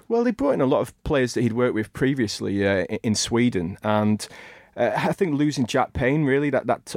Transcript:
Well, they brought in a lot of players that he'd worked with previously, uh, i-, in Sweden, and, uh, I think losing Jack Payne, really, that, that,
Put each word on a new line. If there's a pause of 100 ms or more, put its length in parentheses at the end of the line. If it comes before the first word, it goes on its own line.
Well,
they
brought
in
a
lot
of
players
that
he'd
worked
with
previously,
uh,
i-,
in
Sweden,
and, (480)
uh,
I
think
losing
Jack
Payne,
really,
that,
that,